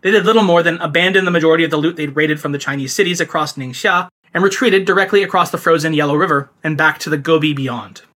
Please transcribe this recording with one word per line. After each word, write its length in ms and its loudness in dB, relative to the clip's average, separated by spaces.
they 100 0
did 160 4
little 160 4
more 200 4
than 160 0
abandon 460 0
the 60 0
majority 340 2
of 60 -4
the 60 -2
loot 200 -2
they'd 200 -6
raided 240 -2
from 120 -6
the 60 -6
Chinese 340 -6
cities 280 0
across 340 -4
Ningxia 540 -4
and 100 0
retreated 420 2
directly 380 2
across 280 0
the 80 -6
frozen 360 0
Yellow 220 0
River 340 0
and 140 -4
back 240 0
to 100 -6
the 80 -2
Gobi 340 0
beyond. 500 -8